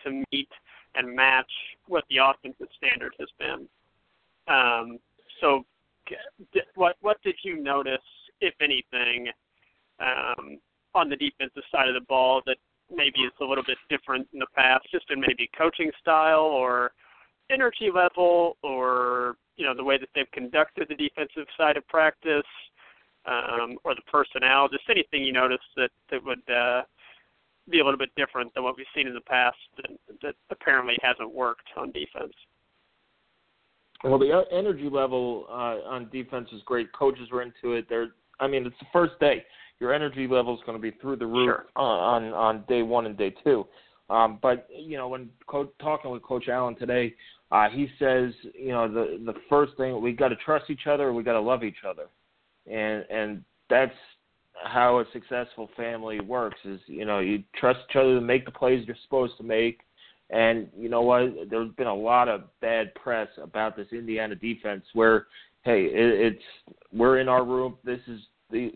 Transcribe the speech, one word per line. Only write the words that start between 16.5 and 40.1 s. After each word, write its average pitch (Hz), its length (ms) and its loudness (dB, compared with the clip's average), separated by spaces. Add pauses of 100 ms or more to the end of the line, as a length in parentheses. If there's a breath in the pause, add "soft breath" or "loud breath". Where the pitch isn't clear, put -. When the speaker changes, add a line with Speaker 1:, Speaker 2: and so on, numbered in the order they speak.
Speaker 1:
energy 247 440 0
level 175 680 4
or, 123 720 0 (220)
you 165 80 -4
know, 131 100 0
the 131 80 -8
way 139 140 2
that 135 160 -6
they've 139 180 -4
conducted 147 580 0
the 151 60 -8
defensive 147 520 -6 (100)
side 151 200 2
of 139 100 -12
practice, 156 560 2 (840 soft breath)
um, 120 580 -4
or 143 120 -4
the 127 60 -16 (100)
personnel, 139 560 4
just 135 220 -4
anything 156 340 0
you 135 80 -2
noticed 127 320 2 (120)
that, 127 140 -2 (220)
that 131 120 -4
would, 127 180 -8 (120)
uh, 123 300 2 (840 soft breath)
be 170 100 4
a 151 40 6
little 135 140 2
bit 131 200 -4
different 127 360 -4
than 131 100 -6
what 127 120 -2
we've 131 180 -16
seen 139 140 -2
in 123 60 -8
the 120 80 -10
past 123 340 2 (220)
that, - 140 -12 (300)
that 147 140 -10 (140)
apparently 123 520 0
hasn't 120 320 -2
worked 123 440 -4
on 135 140 -10
defense? - 420 -12 (1700)
Speaker 2:
Well, 135 160 4
the, 139 140 4
uh, 185 180 4
energy 175 400 -2
level, 127 580 -2
uh, 117 380 -6
on 120 240 -10
defense 127 400 -10
is 107 140 -18
great. 120 260 -4
Coaches 127 400 -2
were 123 100 -4
into 120 360 -6
it. 113 100 -6
They're, 117 220 -4 (320)
I 135 60 0
mean, 135 180 -2
it's 123 140 -12
the - 120 -20
first 175 300 2
day. 139 240 4 (340 loud breath)
Your 123 140 0
energy 143 340 -2